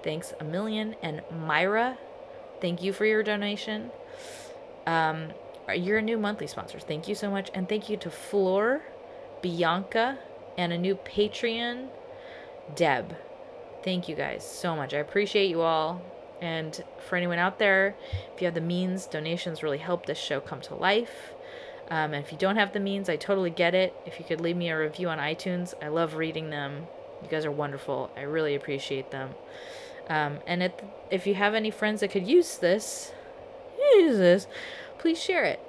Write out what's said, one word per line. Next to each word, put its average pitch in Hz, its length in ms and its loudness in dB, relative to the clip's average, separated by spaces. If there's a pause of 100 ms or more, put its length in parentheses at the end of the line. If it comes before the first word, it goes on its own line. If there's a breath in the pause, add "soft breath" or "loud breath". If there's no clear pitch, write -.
Thanks 160 360 -4
a - 40 -6
million. 214 600 -2
And 156 260 -4
Myra, 180 680 2 (640)
thank 175 200 -2
you 190 120 0
for 208 120 0
your 214 180 4
donation. 208 680 -2 (960 loud breath)
Um, 160 460 2 (420)
you're 190 220 2
a 220 40 2
new 226 160 0
monthly 208 300 -2
sponsor. - 320 -10
Thank 160 280 -6
you 202 80 -2
so 202 140 -2
much. 196 240 -2
And 185 140 -2
thank 214 220 -2
you 208 80 0
to 175 120 -6
Floor, 202 720 2 (600 loud breath)
Bianca, 185 760 2 (400)
and 175 140 0
a 170 60 0
new 185 180 2
Patreon, 233 960 -2 (840 loud breath)
Deb. 143 400 2 (680)
Thank 180 240 0
you 160 80 -6
guys 143 320 -4
so 170 280 -2
much. 135 180 -4
I 143 40 0
appreciate 196 520 4
you 165 120 2
all. 165 400 4 (400)
And 160 420 -4 (240)
for - 80 0
anyone 175 220 2
out 185 220 2
there, 196 360 6 (380 loud breath)
if - 80 -6
you 185 40 2
have 170 100 2
the 165 60 0
means, 185 440 0
donations 160 560 -4
really 147 160 0
help 175 280 -2
this 151 120 -2
show 139 220 -2
come 143 220 -8
to - 140 -10
life. 208 580 2 (560 loud breath)
Um, 156 240 0
and 143 100 -2
if - 80 -10
you 156 60 -10
don't 190 180 4
have 202 180 4
the 208 60 0
means, 196 300 -2
I 165 60 2
totally 190 340 2
get 170 260 4
it. 185 180 4 (120)
If - 140 -12
you - 60 -12
could 165 160 -2
leave 170 160 2
me 170 120 0
a 160 100 0
review 156 300 0
on 160 100 -2
iTunes, 175 600 -2
I 151 80 -6
love 160 260 2
reading 160 340 -2
them. 147 380 -6 (340)
You - 80 -12
guys 156 160 0
are 151 60 0
wonderful. 139 680 -2
I 131 40 -8
really 151 340 2
appreciate 139 560 -4
them. 135 240 -6 (720 loud breath)
Um, 147 380 2
and 175 160 0
it, 185 200 -2 (280)
if 190 160 2
you 202 80 4
have 202 180 4
any 220 160 2
friends 214 320 0
that 202 80 0
could 190 180 0
use 330 300 6
this, - 560 2 (840 loud breath)
use 320 220 10
this, 185 300 8 (500 loud breath)
please 330 240 2
share 339 240 2
it. - 240 2